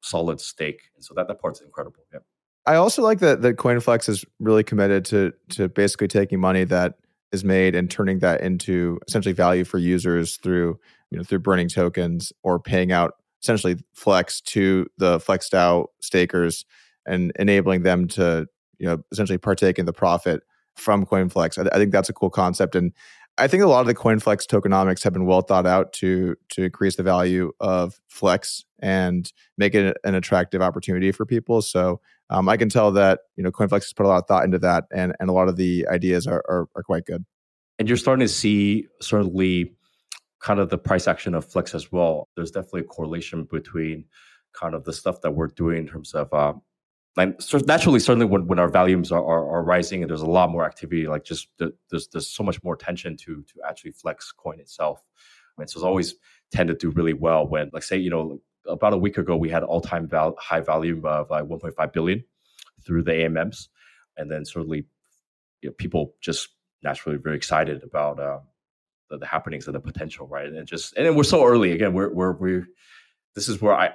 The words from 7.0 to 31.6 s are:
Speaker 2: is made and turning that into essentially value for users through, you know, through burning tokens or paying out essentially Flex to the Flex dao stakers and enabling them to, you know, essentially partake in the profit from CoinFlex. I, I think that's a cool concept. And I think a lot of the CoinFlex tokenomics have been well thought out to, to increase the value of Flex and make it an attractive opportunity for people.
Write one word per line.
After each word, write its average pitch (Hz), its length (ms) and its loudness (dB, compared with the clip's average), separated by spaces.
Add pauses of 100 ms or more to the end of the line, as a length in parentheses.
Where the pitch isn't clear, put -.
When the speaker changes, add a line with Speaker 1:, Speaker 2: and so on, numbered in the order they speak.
Speaker 2:
is 95 120 -6
made 95 300 4
and 90 160 0
turning 95 280 -2
that 87 240 2
into 87 560 -2 (100)
essentially 98 240 -2
value 90 320 2
for 92 140 -4
users 87 580 0
through, 87 420 -2 (320)
you - 60 -10
know, 87 80 -8
through 95 140 -2
burning 90 300 2
tokens 87 600 -2 (120)
or 87 180 0
paying 92 320 0
out 87 220 2 (280)
essentially 95 340 0 (180)
Flex - 460 0
to 95 460 2 (100)
the 87 240 2
Flex - 280 -2
dao 87 380 4 (140)
stakers 87 640 0 (420)
and 90 320 -2
enabling 95 440 4
them 90 260 2
to, 85 380 0 (320)
you 87 80 -6
know, 82 160 -2 (100)
essentially 95 260 -2
partake 95 400 0
in 90 80 -2
the 85 60 -2
profit 87 500 0 (320)
from 101 320 0
CoinFlex. 90 500 0
I, 95 180 0
I 95 40 4
think 101 140 4
that's 95 160 2
a - 40 -8
cool 92 180 -2
concept. 92 440 0
And 87 180 0 (460)
I 131 80 4
think 185 160 4
a 196 60 6
lot 127 120 8
of 123 60 2
the 117 80 2
CoinFlex 107 520 2
tokenomics 95 580 2
have 98 80 2
been 92 120 -2
well 92 180 6
thought 92 240 2
out 92 280 4
to, 92 400 0 (160)
to 92 140 -2
increase 92 320 0
the 92 80 -4
value 90 560 2
of 92 480 -2
Flex - 560 -2 (160)
and 92 520 -2 (240)
make 101 180 2
it 98 280 2
an 98 140 0
attractive 90 440 0
opportunity 92 520 0
for 107 120 -6
people. 113 380 0